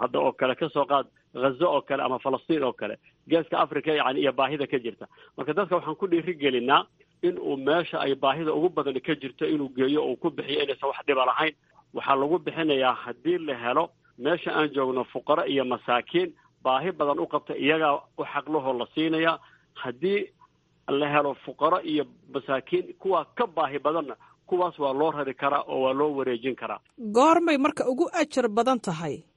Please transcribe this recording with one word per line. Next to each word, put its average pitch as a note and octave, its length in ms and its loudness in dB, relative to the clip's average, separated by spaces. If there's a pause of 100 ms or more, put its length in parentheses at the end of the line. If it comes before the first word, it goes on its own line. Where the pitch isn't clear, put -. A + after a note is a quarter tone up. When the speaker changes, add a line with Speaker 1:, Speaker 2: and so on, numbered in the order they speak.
Speaker 1:
hadda B2 200 -2
oo C3+ 120 2
kale B2+ 220 0
ka D#3+ 140 -4
soo C#3 180 0
qaad C3+ 200 0 (280)
Gaza C3 340 2
oo C#3 140 2
kale C#3 200 -4
ama B2+ 160 -2
Falastiin C#3 460 -2
oo A#2+ 80 0
kale. G#2+ 240 -8 (320)
Geeska E3 300 0
Afrika D3+ 340 0
yacni C#3 280 2
iyo - 120 2
baahida C#3 340 0
ka C#3 120 -2
jirta. A2 280 -8 (300)
Marka C3 180 -6
dadka F3+ 220 0
waxaan D#3 200 -4
ku G3+ 100 -4
dhiiri E3+ 280 0
gelinaa C#3 520 2 (360)
in F3 160 0
uu C#3+ 180 -2
meesha D3+ 440 0
ay C#3 140 0
baahida D3 400 0
ugu D#3 140 2
badan C#3 320 -2
ka D#3+ 140 -2
jirto C3+ 320 -6
inuu D3+ 280 0
geeyo C3 320 2
oo B2+ 100 -2
ku E3+ 140 -2
bixiyo C#3+ 320 -4
inaysan C#3 260 -2
wax C3+ 180 -6
dhiba C3 200 4
lahayn. D3 280 2 (400)
Waxaa C3 220 2
lagu D3 220 2
bixinayaa C#3+ 560 2
haddii B2 440 -4
la D3+ 200 -4
helo C3+ 260 0 (340)
meesha D#3 360 -2
aan D3+ 200 0
joogno C3 300 0
fuqara D3+ 420 -2
iyo C#3 180 0
masaakiin B2+ 640 0 (340)
baahi C3+ 280 2
badan D3+ 260 0
u E3 80 -2
qabta, D3+ 280 -6
iyagaa D3+ 400 2 (240)
u D#3+ 60 -4
xaq - 240 -6
lahoo C3+ 300 0
la A#2+ 160 -4
siinayaa. D#3+ 440 0 (360)
Haddii D#3 460 -2 (680)
la C#3+ 200 0
helo C#3+ 260 2
fuqara D#3 480 0
iyo D3+ 220 -2 (300)
masaakiin C#3+ 640 -4
kuwaa F3+ 260 0 (100)
ka A#3+ 120 0
baahi D3 320 -2
badanna, D3 360 -2 (320)
kuwaas F3+ 320 0
waa C#3 140 0
loo D3+ 180 2
rari C#3+ 240 -4
karaa C#3+ 320 0
oo C#3+ 160 -4
waa C3 100 2
loo C#3+ 240 2
wareejin B2+ 400 -2
karaa. G#2+ 240 -8 (320)
Speaker 2:
Goormay D#4 460 6
marka C#4+ 300 0
ugu C4 240 2
ajar C4+ 360 0
badan A#3 320 2
tahay? D#3+ 360 -4 (200)